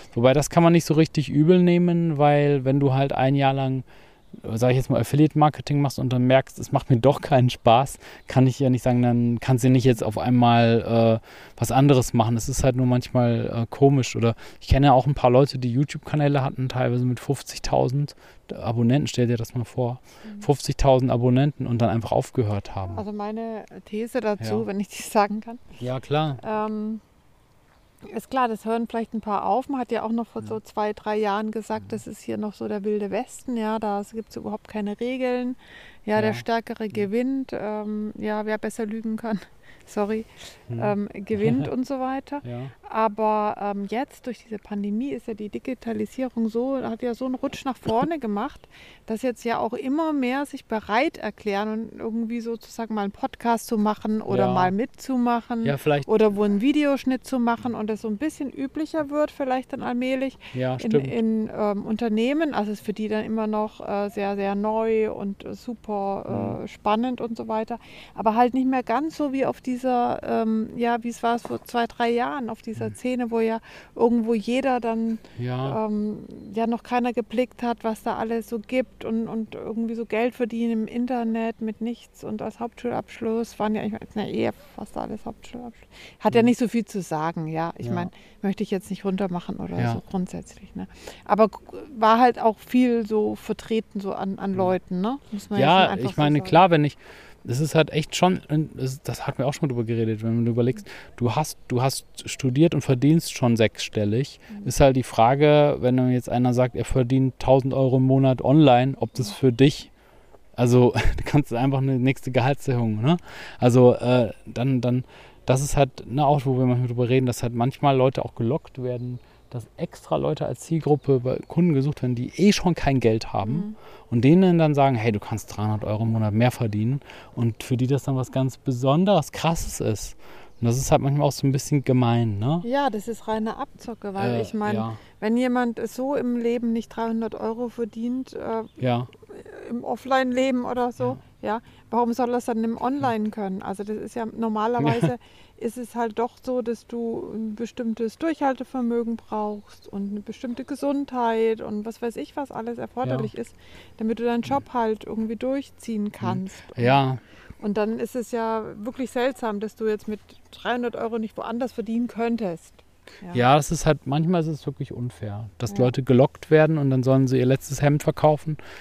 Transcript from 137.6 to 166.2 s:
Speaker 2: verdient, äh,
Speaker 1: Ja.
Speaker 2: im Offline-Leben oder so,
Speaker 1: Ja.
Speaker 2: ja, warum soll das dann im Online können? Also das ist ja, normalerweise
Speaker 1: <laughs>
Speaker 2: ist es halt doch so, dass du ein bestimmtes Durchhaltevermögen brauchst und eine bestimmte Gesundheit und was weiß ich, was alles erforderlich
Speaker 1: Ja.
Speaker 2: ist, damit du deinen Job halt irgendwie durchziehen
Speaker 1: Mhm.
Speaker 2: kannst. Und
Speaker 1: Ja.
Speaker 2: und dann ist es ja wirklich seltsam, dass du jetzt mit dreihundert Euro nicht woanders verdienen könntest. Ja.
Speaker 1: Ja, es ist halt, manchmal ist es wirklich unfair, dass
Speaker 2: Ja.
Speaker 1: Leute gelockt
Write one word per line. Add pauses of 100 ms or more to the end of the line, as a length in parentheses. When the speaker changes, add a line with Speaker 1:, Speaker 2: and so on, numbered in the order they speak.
Speaker 2:
verdient,
äh, (140)
Speaker 1:
Ja. (640)
Speaker 2:
im
Offline-Leben
oder
so, (240)
Speaker 1:
Ja.
Speaker 2:
ja, (280)
warum
soll
das
dann
im
Online
können?
Also
das
ist
ja,
normalerweise
Speaker 1:
<laughs>
Speaker 2:
ist
es
halt
doch
so,
dass
du
ein
bestimmtes
Durchhaltevermögen
brauchst
und
eine
bestimmte
Gesundheit
und
was
weiß
ich,
was
alles
erforderlich
Speaker 1:
Ja.
Speaker 2:
ist, (420)
damit
du
deinen
Job
halt
irgendwie
durchziehen
Speaker 1:
Mhm.
Speaker 2:
kannst. (140)
Und
Speaker 1:
Ja. (440)
Speaker 2:
und
dann
ist
es
ja (140)
wirklich
seltsam,
dass
du
jetzt
mit (320)
dreihundert
Euro
nicht
woanders
verdienen
könntest. (480)
Ja.
Speaker 1:
Ja,
es
ist
halt,
manchmal
ist
es
wirklich
unfair,
dass
Speaker 2:
Ja.
Speaker 1:
Leute
gelockt